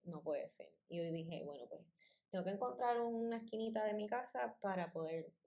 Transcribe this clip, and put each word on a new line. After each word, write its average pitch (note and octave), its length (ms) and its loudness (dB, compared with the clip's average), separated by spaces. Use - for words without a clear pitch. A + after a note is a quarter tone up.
"No E3 180 -6
puede D3 280 0
ser". - 240 -12
Y E3+ 100 -2
hoy E3+ 140 2
dije, E3 320 -2
"Bueno, C#3 240 -6
pues - 140 -10
tengo F#3 140 0
que F#3 60 0
encontrar A#3+ 500 4
una A#3 360 2
esquinita A3+ 480 0
de G#3 100 2
mi G#3 140 0
casa A#3+ 520 0
para F3+ 320 0
poder E3 400 -2